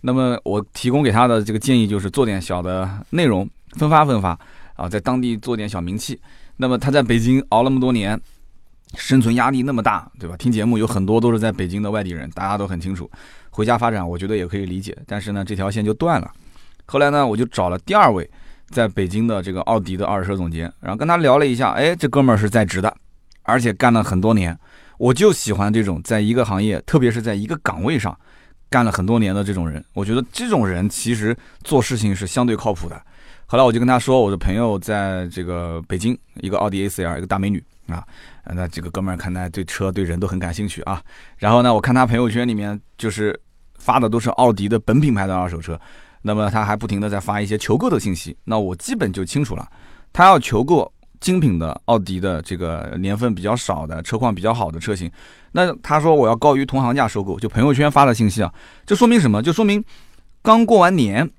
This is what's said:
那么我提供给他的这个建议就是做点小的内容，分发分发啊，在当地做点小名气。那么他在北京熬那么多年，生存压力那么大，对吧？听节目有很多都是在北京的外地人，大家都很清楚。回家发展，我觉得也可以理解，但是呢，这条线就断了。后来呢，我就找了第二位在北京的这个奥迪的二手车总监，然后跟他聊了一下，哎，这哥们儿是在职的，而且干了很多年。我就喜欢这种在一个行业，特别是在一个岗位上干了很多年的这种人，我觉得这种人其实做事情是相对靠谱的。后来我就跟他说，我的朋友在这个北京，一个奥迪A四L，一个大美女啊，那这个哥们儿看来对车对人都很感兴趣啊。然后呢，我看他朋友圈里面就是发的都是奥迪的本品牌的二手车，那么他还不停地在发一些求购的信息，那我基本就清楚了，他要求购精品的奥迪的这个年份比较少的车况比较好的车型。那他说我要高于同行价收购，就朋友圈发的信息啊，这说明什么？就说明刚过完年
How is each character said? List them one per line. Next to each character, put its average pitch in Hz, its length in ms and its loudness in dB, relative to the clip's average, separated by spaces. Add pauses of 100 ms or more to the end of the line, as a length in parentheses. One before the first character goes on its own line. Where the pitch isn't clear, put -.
那 127 100 -2
么 127 320 0
我 101 180 -2 (120)
提 123 180 -2
供 143 100 4
给 127 120 2
他 117 120 6
的 117 160 4
这 107 120 -4
个 110 40 -2
建 123 220 2
议 110 80 2
就 104 100 -2
是 98 120 -4
做 131 160 2
点 98 160 -4
小 90 200 -4
的 92 280 -4 (220)
内 165 140 0
容， 98 240 0 (280)
分 151 120 0
发 156 140 6
分 127 180 2
发 87 160 -2 (380)
啊， 87 140 -8
在 104 100 -4
当 127 220 -2
地 120 160 -2
做 120 180 -4
点 104 140 -6
小 101 100 -6
名 87 180 -6
气。 - 220 -10 (380)
那 127 100 -2
么 127 100 0
他 135 140 0
在 143 100 4
北 120 160 2
京 123 320 4
熬 110 140 4
那 131 60 2
么 135 100 2
多 127 140 2
年， 107 260 -2 (760)
生 131 260 2
存 117 140 2
压 123 140 2
力 131 140 0
那 139 80 -2
么 120 100 -2
大， 104 380 -2
对 90 100 -12
吧？ 87 60 -12
听 123 160 -2
节 110 140 0
目 117 120 2
有 107 80 2
很 107 200 0
多 110 160 4
都 120 100 4
是 113 80 2
在 110 140 0
北 90 160 -4
京 101 120 -4
的 104 80 -4
外 104 140 -4
地 92 60 -8
人， 80 220 -10
大 90 140 -8
家 101 120 -2
都 101 100 -4
很 90 140 -6
清 92 120 -6
楚。 85 160 -10 (400)
回 107 160 -2
家 120 120 2
发 113 120 0
展， 104 160 -4
我 87 120 -6
觉 95 100 -6
得 110 80 -2
也 92 100 -2
可 90 120 -6
以 98 80 -4
理 92 160 -6
解， 101 120 -12 (140)
但 101 140 -8
是 104 100 -8
呢， 98 140 -4
这 104 100 -6
条 95 160 -4
线 104 140 -2
就 107 80 0
断 160 260 0
了。 - 100 -8 (580)
后 139 120 -2
来 143 100 6
呢， 143 160 2
我 110 100 0
就 113 100 0
找 101 220 -2
了 90 120 -4
第 - 160 -2
二 196 180 6
位 87 160 -4 (400)
在 117 180 0
北 95 200 -2
京 107 200 0
的 104 140 -2
这 95 100 -6
个 92 100 -4
奥 113 180 0
迪 92 180 -6
的 98 80 -2
二 98 160 -2
手 90 60 -4
车 101 80 -2
总 87 160 -4
监， 82 280 -6
然 - 140 -8
后 - 20 -6
跟 110 120 -4
他 170 100 2
聊 143 220 4
了 151 80 2
一 127 80 0
下， 117 160 0
哎， 151 240 0
这 160 120 -2
哥 139 140 2
们 123 140 6
儿 - 20 4
是 104 100 2
在 107 160 4
职 92 160 -2
的， 98 160 -2 (460)
而 120 180 0
且 117 140 0
干 123 180 2
了 110 120 4
很 92 160 0
多 110 140 4
年。 87 220 0 (440)
我 120 120 2
就 180 220 6
喜 - 180 -4
欢 101 220 0
这 113 100 2
种 90 200 -2
在 110 180 0
一 104 100 2
个 120 140 2
行 101 160 -2
业， 104 240 0
特 160 140 4
别 123 100 4
是 117 100 -4
在 110 140 -4
一 101 140 -6
个 - 100 -6
岗 90 260 -6
位 139 140 0
上 95 180 -6 (540)
干 123 160 2
了 107 60 0
很 95 120 -2
多 113 140 2
年 101 160 0
的 101 100 -2
这 98 80 -4
种 90 160 -2
人， 76 160 -8 (100)
我 98 120 -6
觉 107 80 -2
得 127 180 -2
这 247 160 -8
种 170 180 2
人 92 220 -2
其 117 280 -4
实 110 200 -2 (280)
做 139 180 2
事 120 160 -2
情 104 180 0
是 95 120 -8
相 123 180 -2
对 117 100 0
靠 104 160 -4
谱 87 160 -6
的。 80 140 -14 (460)
后 120 100 0
来 131 60 6
我 120 100 4
就 117 60 0
跟 123 80 2
他 127 100 4
说， 131 240 2
我 104 80 2
的 98 80 -2
朋 92 160 0
友 110 240 0
在 95 520 -4
这 87 140 -10
个 85 440 -6
北 95 100 -4
京， 113 180 -2 (200)
一 - 120 -10
个 95 120 -2
奥 104 100 0
迪 95 140 -2
A 101 40 -2
四 98 160 -6
L， 82 140 -4
一 - 20 -10
个 90 60 -8
大 95 140 -2
美 98 100 0
女 98 140 -2 (240)
啊， 82 160 -8 (420)
那 87 220 -6
这 82 120 -10
个 82 120 -10
哥 92 100 -4
们 95 100 -4
儿 90 60 -6
看 87 160 -8
来 90 160 -6
对 90 160 -6
车 95 260 -4
对 98 120 -2
人 85 160 -4
都 92 80 -2
很 92 100 -4
感 90 160 -6
兴 104 140 -6
趣 - 160 -10
啊。 95 180 -6 (380)
然 104 120 2
后 120 120 6
呢， 123 100 4
我 104 80 2
看 127 140 2
他 127 100 6
朋 117 100 0
友 120 140 2
圈 120 180 -2
里 117 60 -2
面 104 260 -6 (160)
就 113 140 -4
是 107 280 -4 (420)
发 120 200 0
的 117 80 0
都 113 120 0
是 117 100 -2
奥 120 240 4
迪 101 160 -2
的 113 80 2
本 110 240 2
品 147 120 2
牌 101 140 0
的 95 80 -2
二 90 140 -2
手 82 100 -8
车， 82 200 -8 (480)
那 104 60 0
么 107 160 0
他 107 160 0
还 104 100 0
不 107 120 -8
停 98 120 -2
地 104 80 -4
在 101 120 -4
发 104 200 -4
一 104 60 -4
些 104 100 -4
求 - 220 0
购 220 100 0
的 160 120 2
信 98 160 -4
息， 82 200 -12 (100)
那 110 120 -2
我 95 180 -4
基 247 200 -8
本 117 180 -4
就 98 100 -6
清 143 220 -2
楚 107 100 -8
了， - 140 -12 (420)
他 175 140 6
要 185 140 8
求 117 240 0
购 143 280 2 (280)
精 185 200 0
品 110 200 2
的 80 260 -6
奥 113 140 2
迪 92 200 -6
的 90 220 -2
这 - 160 -8
个 82 420 -6
年 98 160 -2
份 113 200 0
比 87 80 -10
较 104 120 0
少 80 300 -6
的 80 160 -10
车 110 160 -6
况 117 160 0
比 90 80 -8
较 107 100 0
好 110 200 -4
的 82 80 -10
车 101 160 -4
型。 87 140 -8 (420)
那 180 200 0 (120)
他 151 180 0
说 160 140 4
我 131 120 4
要 117 80 4
高 143 200 4
于 139 100 0
同 135 160 -2
行 123 140 0
价 131 120 2
收 104 160 -4
购， 92 160 -6
就 110 80 -4
朋 107 160 0
友 143 80 4
圈 147 180 4
发 143 160 6
的 123 80 4
信 107 140 2
息 101 140 0
啊， 87 100 -2 (360)
这 202 80 2
说 240 120 6
明 233 120 6
什 139 100 4
么？ 104 140 2
就 165 100 0
说 220 100 2
明 208 200 2 (580)
刚 226 240 6
过 214 140 6
完 180 160 6
年 120 440 2